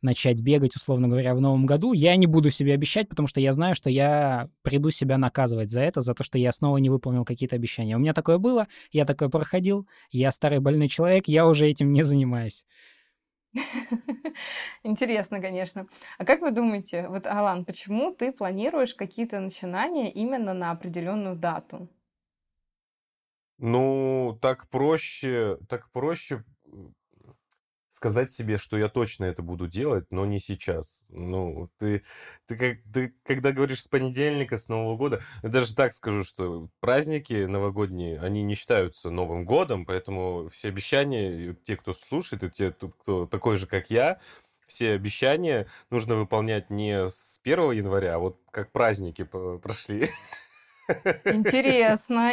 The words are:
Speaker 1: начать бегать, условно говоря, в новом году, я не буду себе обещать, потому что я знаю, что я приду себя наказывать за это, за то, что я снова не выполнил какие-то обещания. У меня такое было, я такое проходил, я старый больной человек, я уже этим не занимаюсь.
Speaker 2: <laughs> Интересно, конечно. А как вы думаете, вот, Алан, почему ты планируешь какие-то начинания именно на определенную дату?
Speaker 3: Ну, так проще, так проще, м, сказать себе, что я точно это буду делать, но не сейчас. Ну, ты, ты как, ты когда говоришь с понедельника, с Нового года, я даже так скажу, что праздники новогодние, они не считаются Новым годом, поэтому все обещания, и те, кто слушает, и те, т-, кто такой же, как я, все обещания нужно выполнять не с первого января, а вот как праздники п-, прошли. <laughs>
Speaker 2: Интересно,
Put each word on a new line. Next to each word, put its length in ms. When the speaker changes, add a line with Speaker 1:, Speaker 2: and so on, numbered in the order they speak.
Speaker 1:
начать 400
бегать, 340
условно 320
говоря, 260
в 80
новом 240
году, 280
я 220
не 120
буду 220
себе 240
обещать, 360
потому 180
что 120
я 120
знаю, 240
что 140
я 600
приду 300
себя 260
наказывать 540
за 100
это, 200
за 120
то, 100
что 140
я 140
снова 260
не 120
выполнил 360
какие-то 300
обещания. 400
У 40
меня 140
такое 240
было, 300
я 140
такое 240
проходил, 580
я 200
старый 280
больной 280
человек, 400
я 200
уже 200
этим 260
не 100
занимаюсь. 600
Speaker 2:
<laughs> 100
Интересно, 580
конечно. 460
А 80
как 160
вы 100
думаете, 560
вот, 180
Алан, 400
почему 480
ты 180
планируешь 600
какие-то 460
начинания 720
именно 420
на 180
определенную 640
дату? 540
Speaker 3:
Ну, 840
так 280
проще, 880
так 240
проще, 520
м, 220
сказать 420
себе, 280
что 180
я 120
точно 360
это 160
буду 260
делать, 440
но 160
не 120
сейчас. 680
Ну, 680
ты, 240
ты 100
как, 220
ты 300
когда 280
говоришь 300
с 60
понедельника, 720
с 120
Нового 260
года, 280
я 80
даже 260
так 180
скажу, 300
что 460
праздники 640
новогодние, 760
они 240
не 100
считаются 560
Новым 360
годом, 420
поэтому 600
все 180
обещания, 840
и 140
те, 120
кто 180
слушает, 500
и 80
те, 180
т-, 220
кто 240
такой 320
же, 80
как 240
я, 300
все 240
обещания 760
нужно 260
выполнять 540
не 400
с 320
первого 300
января, 440
а 40
вот 200
как 200
праздники 520
п-, 340
прошли. 540
<laughs> 380
Speaker 2:
Интересно, 1080